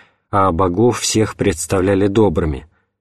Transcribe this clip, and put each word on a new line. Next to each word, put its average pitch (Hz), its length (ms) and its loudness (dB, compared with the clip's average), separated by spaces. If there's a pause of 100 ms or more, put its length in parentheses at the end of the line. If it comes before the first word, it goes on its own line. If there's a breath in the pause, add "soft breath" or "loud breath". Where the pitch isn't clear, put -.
(320 soft breath)
а 98 200 2
богов 95 480 0
всех - 360 -2
представляли 98 720 0
добрыми, 87 580 0 (360)